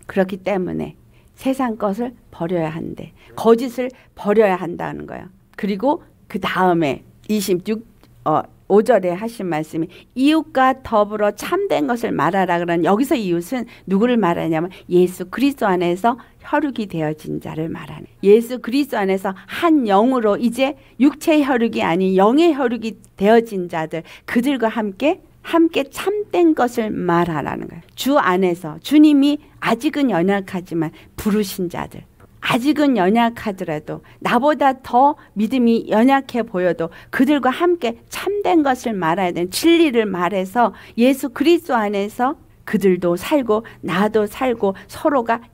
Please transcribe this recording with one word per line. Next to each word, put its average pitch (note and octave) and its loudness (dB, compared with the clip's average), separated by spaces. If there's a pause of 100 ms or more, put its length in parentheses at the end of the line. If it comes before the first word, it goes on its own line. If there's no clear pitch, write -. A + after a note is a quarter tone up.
그렇기 F#3+ -2
때문에 E3+ -4 (400)
세상 C4 -4
것을 A3 -4 (180)
버려야 E3 -4
한대, - -12 (220)
거짓을 A#3+ 0 (260)
버려야 G#3 2
한다는 D#3+ -8
거예요. - -14 (300)
그리고 G#3+ -2 (240)
그 - -8
다음에 E3+ 0 (240)
이십육, G#3 -2 (400)
어, D3+ 0 (280)
오 G3+ 4
절에 F#3+ 2
하신 G#3 -8
말씀이 D#3+ -6 (280)
"이웃과 C4+ 2
더불어 G#3 0
참된 D4+ -2
것을 A#3 -2
말하라." F3 0
그러는, F3 0
여기서 G#3+ 2
이웃은 G3+ -4 (200)
누구를 A3+ 2
말하냐면 E3 0 (200)
예수 F3+ 2
그리스도 B3 -2
안에서 F#3 0 (220)
혈육이 C#4 -2
되어진 D#3 -6
자를 D#3 -8
말하는, D#3 -14 (180)
예수 A#3 4
그리스도 C4 -2
안에서 F#3+ -2 (120)
한 D#4 2
영으로 G#3+ 2
이제 B3 0 (240)
육체 D4+ 2
혈육이 A#3 0
아닌 F#3+ 2
영의 C#4 4
혈육이 A3+ -4 (180)
되어진 G3+ 2
자들, D#3+ -6 (220)
그들과 A#3+ -2
함께, A3+ -2 (200)
함께 E4 0
참된 F4+ 0
것을 B3 -2
말하라는 E3+ -2
거예요. E3+ -18 (140)
주 C#4 0
안에서 F3 0
주님이 D4 4 (220)
아직은 C#4 0
연약하지만 F3+ -2 (240)
부르신 G3+ -2
자들, - -10 (480)
아직은 C4+ 2
연약하더라도 F#3+ -2 (180)
나보다 C4 0
더 C#4 2 (180)
믿음이 A3+ 0
연약해 B3+ 2
보여도 F3 -2 (200)
그들과 C4 2
함께 D#4+ -2
참된 F#4 0
것을 B3+ -2
말해야 F3 -2
되는 F3+ -4
진리를 D#4 4
말해서 F#3+ 0 (240)
예수 C4 4
그리스도 D#4 2
안에서 G#3 -2 (260)
그들도 F3+ 2
살고 A3+ 0 (160)
나도 G#3 0
살고 A3+ -2 (120)
서로가 A#3+ -2 (120)